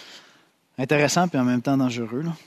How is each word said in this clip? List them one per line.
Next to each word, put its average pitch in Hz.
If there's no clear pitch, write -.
intéressant 147
puis 151
en 127
même 123
temps 139
dangereux, 123
là. 165